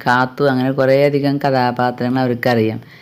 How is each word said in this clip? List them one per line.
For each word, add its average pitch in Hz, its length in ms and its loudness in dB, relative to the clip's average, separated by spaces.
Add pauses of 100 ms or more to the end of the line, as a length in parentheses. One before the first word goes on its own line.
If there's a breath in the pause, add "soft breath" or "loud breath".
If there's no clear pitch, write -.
കാത്തു, 127 360 0
അങ്ങനെ 131 280 0
കുറേയധികം 139 640 2
കഥാപാത്രങ്ങൾ 123 840 -2
അവർക്കറിയാം. 120 600 -2 (200 loud breath)